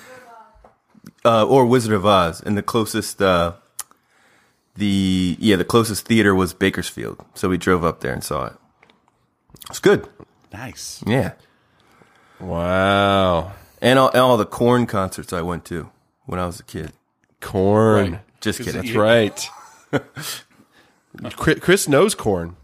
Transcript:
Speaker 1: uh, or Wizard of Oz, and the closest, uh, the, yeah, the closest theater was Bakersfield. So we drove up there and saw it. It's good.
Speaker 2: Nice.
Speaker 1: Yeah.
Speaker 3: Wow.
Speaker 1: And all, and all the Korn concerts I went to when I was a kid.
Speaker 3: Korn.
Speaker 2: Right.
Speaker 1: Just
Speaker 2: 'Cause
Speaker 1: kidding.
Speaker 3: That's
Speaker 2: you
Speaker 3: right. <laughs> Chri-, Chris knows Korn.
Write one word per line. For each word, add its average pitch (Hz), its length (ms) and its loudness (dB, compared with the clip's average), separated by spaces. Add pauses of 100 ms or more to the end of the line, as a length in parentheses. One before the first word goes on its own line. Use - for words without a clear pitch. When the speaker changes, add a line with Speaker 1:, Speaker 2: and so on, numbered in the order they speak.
(1200)
Speaker 1:
uh, 113 220 4
or 131 180 6
Wizard 117 300 2
of 92 100 -2
Oz, 92 380 2
and 104 160 -2
the 101 40 -4
closest, 107 600 -4
uh, 87 320 2 (1200)
the, 95 680 -2
yeah, 104 160 4
the 87 80 0
closest 110 400 0
theater 104 300 4
was 92 180 0
Bakersfield. 69 720 -4 (100)
So - 140 -4
we 92 80 0
drove 87 260 2
up 82 180 -2
there 67 120 -6
and - 100 -8
saw 69 260 -6
it. - 40 -16 (1160)
It's - 80 -14
good. 196 280 2 (460)
Speaker 2:
Nice. - 540 -16
Speaker 1:
Yeah. 123 260 0 (1040)
Speaker 3:
Wow. 92 1120 0 (280)
Speaker 1:
And 127 180 4
all, 131 120 4
and - 80 0
all 127 180 4
the 104 80 0
Korn 120 420 0
concerts 95 460 -6
I 90 80 -4
went 85 260 -6
to 78 240 -10 (360)
when 90 120 -6
I 90 80 -4
was 85 140 -10
a - 40 -20
kid. 78 280 -12 (480)
Speaker 3:
Korn. 104 720 2
Speaker 2:
Right. - 80 -10 (220)
Speaker 1:
Just 104 160 -4
Speaker 2:
'Cause 120 80 -10
Speaker 1:
kidding. 92 160 -6
Speaker 3:
That's 110 100 -8
Speaker 2:
you 110 80 0
Speaker 3:
right. 110 500 2 (420)
<laughs> 139 100 -2 (1120)
Chri-, - 440 -4
Chris 180 280 0
knows 160 260 2
Korn. 87 500 -4